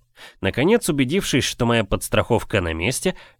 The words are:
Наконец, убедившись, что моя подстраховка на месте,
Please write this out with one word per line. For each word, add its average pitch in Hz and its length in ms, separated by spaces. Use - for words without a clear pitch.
Наконец, 151 480
убедившись, 143 560
что - 220
моя 117 180
подстраховка 104 800
на 82 100
месте, 113 420